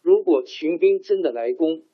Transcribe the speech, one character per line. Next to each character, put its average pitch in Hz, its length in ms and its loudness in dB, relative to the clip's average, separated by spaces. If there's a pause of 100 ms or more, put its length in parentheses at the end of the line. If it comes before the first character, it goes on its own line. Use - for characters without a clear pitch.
如 196 220 4
果 151 200 2
秦 160 360 -6
兵 196 220 2
真 196 200 -2
的 147 120 -2
来 120 200 -4
攻 160 300 -2 (100)